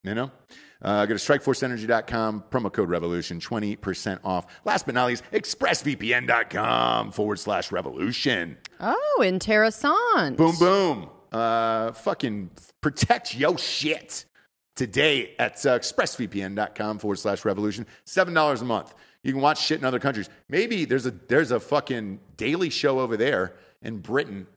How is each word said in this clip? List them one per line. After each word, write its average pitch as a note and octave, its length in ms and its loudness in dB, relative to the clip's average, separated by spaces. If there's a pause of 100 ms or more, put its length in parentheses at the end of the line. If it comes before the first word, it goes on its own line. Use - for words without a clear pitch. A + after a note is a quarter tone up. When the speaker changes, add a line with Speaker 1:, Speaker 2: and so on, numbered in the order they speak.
Speaker 1:
You G2 100 -4
know? C3 160 -4 (520)
Uh, G#2 240 2
go G#2+ 100 0
to - 20 -4
strikeforceenergy B2+ 680 0
dot A#2 200 2
com, A2 440 -2
promo A2+ 200 0
code F#2 200 0
Revolution, E2+ 500 -2
twenty G#2+ 340 -4
percent F#2+ 480 -6
off. F#2 220 -2 (220)
Last - 180 0
but B2 100 -6
not B2 120 4
least, B2 260 -2
express - 480 -2
V C#3 160 -2
P A2+ 160 -2
N B2 140 2
dot A#2 240 2
com A#2 600 2
forward G#2 280 -2
slash F#2+ 340 -2
revolution. F#2 880 -2 (220)
Speaker 2:
Oh, A#4 440 0
interessant. A3 1120 2
Speaker 1:
Boom, E3 220 4
boom. E3+ 500 4 (240)
Uh, A2+ 600 0
fucking G#2+ 580 -4 (320)
protect - 520 0
yo D3 220 2
shit - 720 -6 (500)
today C3 600 0
at, - 280 -2
uh, C3+ 60 6
express - 440 0
V A#2+ 100 -2
P G2 160 -4
N F#2+ 120 -6
dot G#2 200 -2
com G#2+ 240 -4
forward G2+ 180 -2
slash G2+ 280 -2
revolution. G#2 420 -2 (200)
Seven F3 280 0
dollars D3 280 4
a - 40 -6
month. G#2+ 280 -2 (280)
You C3 100 -2
can C3+ 80 -2
watch D3 220 4
shit D#3 160 0
in C3+ 80 -4
other B2+ 140 2
countries. A2 280 -2 (220)
Maybe G3+ 340 0
there's B2+ 220 0
a, B2+ 60 0
there's B2 380 2
a A#2+ 100 2
fucking A2+ 600 -2 (160)
daily D#3 340 0
show C3+ 300 2
over A#2 160 0
there G#2 380 0 (260)
in A2+ 200 -10
Britain G#2 460 -4 (100)